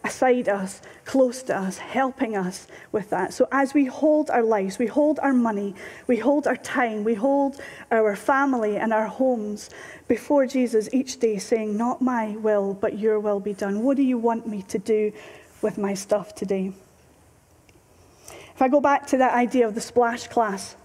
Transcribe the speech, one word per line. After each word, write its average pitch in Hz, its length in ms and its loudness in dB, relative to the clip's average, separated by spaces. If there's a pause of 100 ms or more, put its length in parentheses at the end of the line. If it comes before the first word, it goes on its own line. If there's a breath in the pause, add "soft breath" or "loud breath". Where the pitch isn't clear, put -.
aside 247 460 2
us, 196 320 -4 (240 loud breath)
close 254 380 2
to - 140 -2
us, 190 200 -4
helping 247 580 -2
us 185 320 -4 (240 loud breath)
with 202 200 -4
that. 185 220 -2
So - 200 2
as 269 200 2
we 285 120 4
hold 302 440 2
our 240 140 4
lives, 202 360 0
we 240 80 0
hold 285 320 2
our 269 140 2
money, 208 420 0 (320 loud breath)
we 247 100 2
hold 285 280 2
our 247 120 0
time, 226 480 -2
we 226 80 2
hold 277 480 0 (280 loud breath)
our 220 280 2
family 254 600 0
and 220 160 0
our 220 140 2
homes 214 600 -2 (400 loud breath)
before 262 360 2
Jesus 233 460 0
each - 280 -2
day, 220 180 0
saying, 214 400 -2
"Not 240 240 -2
my 233 360 -2
will, 208 360 0
but 202 260 -4
your 214 180 2
will 208 220 0
be 202 140 -6
done. 202 280 -4
What 262 140 2
do 277 80 2
you 254 140 2
want 226 280 -2
me 208 180 -8
to - 140 -8
do 214 360 0 (480 loud breath)
with 208 160 -2
my 202 160 -2
stuff 196 420 -2
today?" 190 380 -4 (1800 loud breath)
If - 80 -2
I 262 60 4
go 277 140 4
back 277 260 2
to 277 100 2
that 254 160 4
idea 240 340 2
of 208 80 -4
the 226 60 -6
splash 240 460 0
class 196 580 -2